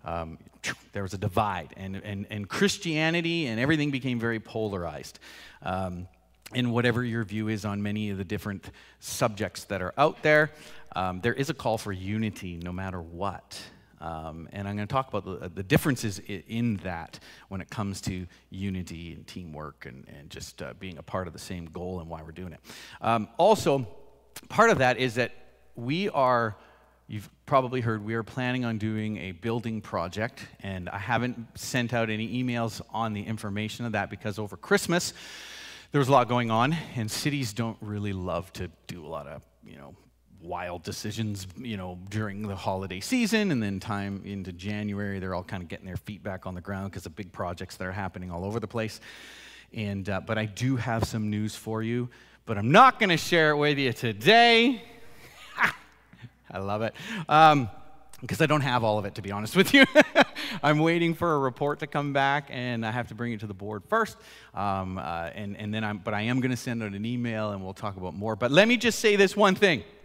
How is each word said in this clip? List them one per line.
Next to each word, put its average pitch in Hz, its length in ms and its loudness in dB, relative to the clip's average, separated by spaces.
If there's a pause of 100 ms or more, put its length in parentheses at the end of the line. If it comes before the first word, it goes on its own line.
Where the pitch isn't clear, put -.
um, 82 340 -6 (540)
there 101 100 -4
was 95 120 -6
a 95 40 -8
divide, 95 580 0
and, 95 200 -8
and, 101 340 -8
and 104 180 -6
Christianity 165 1000 0
and 110 100 -2
everything 147 320 2
became 127 300 -2
very 113 180 0
polarized. 90 800 -6 (440)
Um, 90 440 -4 (480)
and 123 180 0
whatever 120 300 2
your 117 220 -2
view 107 240 -4
is 107 160 -2
on 101 180 -2
many 104 280 -2
of 95 80 -4
the 98 60 -4
different 101 460 -6 (300)
subjects 107 640 -2
that 95 180 -4
are 90 160 -4
out 151 240 4
there, 151 300 6 (420)
um, 90 260 -2
there 117 140 2
is 139 160 -2
a - 40 -2
call 113 220 0
for 104 140 -6
unity 98 680 -4
no 87 140 -8
matter 92 320 -6
what. 87 580 -8 (400)
Um, 80 520 -8
and 98 160 -6
I'm 104 80 -4
gonna 104 100 -4
talk 131 260 -2
about 98 120 -2
the, 92 240 -8
the 90 160 -8
differences 110 640 2
i-, 98 180 -8
in 117 380 -2
that 85 340 -8 (300)
when 95 120 -8
it - 80 -14
comes 98 340 -6
to 92 260 -6 (220)
unity 87 600 -6
and 80 140 -16
teamwork 78 600 -12
and, 64 200 -16 (100)
and 73 140 -20
just, - 320 -14
uh, 67 160 -10
being 92 200 -12
a 76 40 -16
part 92 240 -4
of 80 60 -10
the - 80 -14
same 85 260 -10
goal 90 320 -8
and 82 100 -10
why 80 140 -10
we're 80 80 -14
doing 87 220 -12
it. - 80 -18 (400)
Um, 113 280 0 (100)
also, 165 500 4 (600)
part 226 220 8
of 160 80 6
that 127 200 4
is 123 180 0
that 120 160 0 (420)
we 151 360 -2
are, 123 460 4 (520)
you've 104 200 -10 (160)
probably 131 360 2
heard, 110 240 -2
we 113 100 -4
are 113 80 -2
planning 127 420 -2
on 113 140 -2
doing 107 380 -2
a 90 160 -8
building 113 480 -4
project, 98 680 -4 (140)
and 92 280 -8
I 101 100 -8
haven't 117 600 -2
sent 120 340 -2
out 113 160 2
any 110 320 -2
emails 120 400 -2 (100)
on 110 240 -2
the 104 80 -4
information 107 640 -4
of 117 80 -4
that 101 180 -2
because 104 280 -8
over 101 180 -8
Christmas, - 560 2 (800)
there 147 80 2
was 135 80 4
a 135 60 6
lot 123 160 8
going 120 240 2
on, 131 240 4 (180)
and 110 160 -4
cities 139 420 -2
don't 113 280 -4
really 104 320 -4
love 90 400 -4
to 90 180 -8 (160)
do 85 180 -12
a 73 40 -12
lot 73 180 -8
of, 73 160 -12 (220)
you - 120 -18
know, 69 200 -18 (440)
wild 87 440 -8
decisions, 104 720 -6
you 110 200 -8
know, 90 220 -8 (120)
during 104 320 -4
the 101 120 -6
holiday 95 460 -4
season, 220 500 2
and 127 100 2
then 98 200 -2
time 98 440 -4
into 95 280 -8
January, 101 640 -4
they're 92 160 -4
all 90 80 -4
kinda 90 240 -8
getting - 180 -12
their 90 120 -10
feet 98 260 -10
back 95 240 -8
on 92 80 -8
the 90 60 -8
ground 98 320 -6
'cause 92 140 -10
of 80 100 -12
big 90 160 -12
projects 90 440 -8
that 95 80 -8
are 92 80 -4
happening 92 380 -6
all 87 140 -6
over 107 160 -4
the 104 80 -8
place. 110 320 -6 (720)
And, 101 360 -4
uh, 95 120 -2
but 110 180 -4
I 107 80 -2
do 123 300 -2
have 113 260 0
some 107 260 -2
news 104 280 -2
for 110 260 -6
you, 120 260 -2 (380)
but 110 100 -2
I'm 107 140 0
not 247 300 10
gonna 185 160 4
share 156 340 4
it 147 60 2
with 147 240 2
you 127 120 2
today. 226 880 6 (760)
<laughs> - 960 -6
I 95 60 -8
love 101 240 -2
it. 110 120 -2 (340)
Um, 151 400 8 (560)
'cause - 160 -6
I 151 60 6
don't 151 140 4
have 123 240 2
all 107 120 4
of 101 80 0
it, 98 120 -6
to 104 60 -10
be 98 100 -6
honest 107 240 -4
with 190 180 6
you. 269 100 12 (400)
<laughs> - 380 -4
I'm 151 160 6
waiting 165 360 4
for 170 200 2
a 143 60 4
report 143 400 0
to 156 80 -6
come 143 240 -2
back, 139 380 2
and 123 360 -4
I 107 60 -2
have 120 160 -4
to 113 80 -12
bring 120 160 -4
it 107 80 -6
to 110 80 -8
the 98 60 -8
board 101 340 -8
first. 220 280 2 (380)
Um, 95 440 0
uh, 82 360 -4
and, 101 220 -8
and 107 180 -6
then 110 80 -2
I'm, 104 160 -4
but 104 160 -4
I 104 80 -2
am 123 160 0
gonna 127 180 0
send 117 240 -4
out 104 120 -4
an 101 120 -6
email, 117 460 -2
and 95 140 -6
we'll 95 100 -8
talk 98 220 -6
about 92 180 -8
more. 104 220 -2
But 123 160 2
let 196 160 10
me 240 80 6
just 226 240 2
say 214 160 6
this 190 200 6
one 202 200 8
thing. 170 260 6 (220)